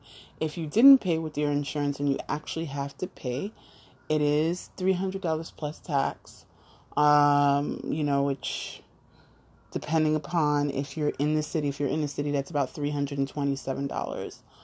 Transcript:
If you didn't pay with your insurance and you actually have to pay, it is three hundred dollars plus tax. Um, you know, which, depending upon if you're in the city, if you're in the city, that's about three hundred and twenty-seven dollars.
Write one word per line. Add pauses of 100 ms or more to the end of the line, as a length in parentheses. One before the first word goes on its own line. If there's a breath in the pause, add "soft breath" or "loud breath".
(400 loud breath)
If
you
didn't
pay
with
your
insurance
and
you (100)
actually
have
to
pay, (560 soft breath)
it
is
three
hundred
dollars
plus
tax. (520 soft breath)
Um,
you
know,
which, (880 soft breath)
depending
upon
if
you're
in
the
city,
if
you're
in
the
city,
that's
about
three
hundred
and
twenty-seven
dollars. (220 soft breath)